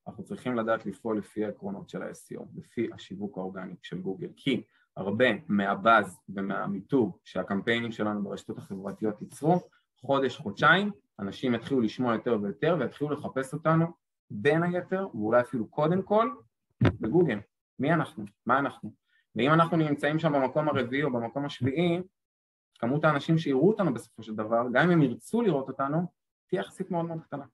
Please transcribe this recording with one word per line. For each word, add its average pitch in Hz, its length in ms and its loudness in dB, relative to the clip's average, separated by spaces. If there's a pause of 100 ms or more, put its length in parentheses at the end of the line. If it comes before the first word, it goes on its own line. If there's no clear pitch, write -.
אנחנו - 180 -14
צריכים 123 320 -6
לדעת 113 300 0
לפעול 107 320 -4
לפי 107 260 -6
העקרונות 98 440 -10
של 92 140 -8
ה-S - 340 -14
E - 40 -12
O, - 40 -14 (120)
לפי - 360 -6
השיווק 98 460 -10
האורגני 92 440 -10
של 87 160 -10
גוגל. 92 380 -8
כי 127 260 -2 (340)
הרבה 104 300 0 (220)
מהבאז 98 800 2
ומהמיתוג 98 960 -2
שהקמפיינים 110 680 -2
שלנו 107 300 -2
ברשתות 98 360 -8
החברתיות 101 640 -6
ייצרו, 170 380 0 (400)
חודש, 135 360 0
חודשיים, 156 540 2 (300)
אנשים 101 340 -2
יתחילו 127 260 0
לשמוע 117 340 0
יותר 110 280 0
ויותר, 147 380 0
ויתחילו 139 300 -4
לחפש 135 440 -6
אותנו, 165 320 2 (440)
בין 143 320 2
היתר, 180 520 -2
ואולי 110 260 2
אפילו 113 260 -4
קודם 165 360 2
כל, 220 280 2 (520)
בגוגל. 160 560 2 (400)
מי 143 140 2
אנחנו? 139 320 -2 (220)
מה 127 120 4
אנחנו? 123 340 -4 (440)
ואם 123 160 4
אנחנו 165 240 6
נמצאים 151 420 2
שם 156 140 2
במקום 143 360 2
הרביעי 135 340 0
או 143 100 -2
במקום 120 320 -4
השביעי, 160 580 0 (760)
כמות 143 260 -2
האנשים 156 340 4
שיראו 143 300 4
אותנו 196 260 2
בסופו - 280 -12
של 110 120 -10
דבר, 110 280 0 (100)
גם 131 120 4
אם 180 60 4
הם 165 120 6
ירצו 143 400 0
לראות 147 260 0
אותנו, 139 300 -2 (500)
תהיה 185 120 -2
יחסית - 300 -10
מאוד 170 140 0
מאוד 165 180 -6
קטנה. 143 320 -12